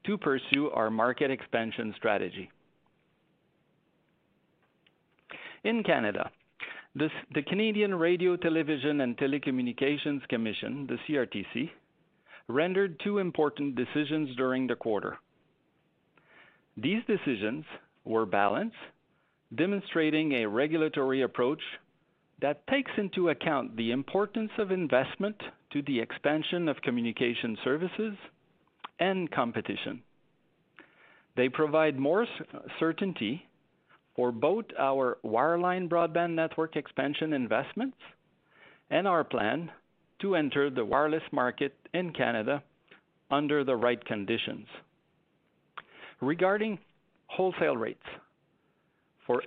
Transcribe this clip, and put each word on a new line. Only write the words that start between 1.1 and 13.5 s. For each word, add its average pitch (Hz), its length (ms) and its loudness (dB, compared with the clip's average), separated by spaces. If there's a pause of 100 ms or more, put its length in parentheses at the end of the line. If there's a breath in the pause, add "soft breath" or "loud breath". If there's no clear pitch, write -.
expansion 113 640 -4
strategy. 98 540 -2 (3250 loud breath)
In 220 180 2
Canada, 117 480 0 (640 loud breath)
this, 151 180 0 (200)
the 147 100 -2
Canadian 208 520 0
Radio, 175 420 4
Television 151 640 2
and 120 160 0
Telecommunications 139 1120 0
Commission, 117 580 -2
the 123 200 -4
C 151 100 0
R 127 80 2
T 101 300 -6
C, 131 180 -4 (760 loud breath)
rendered 175 540 0
two 202 160 0
important 147 580 0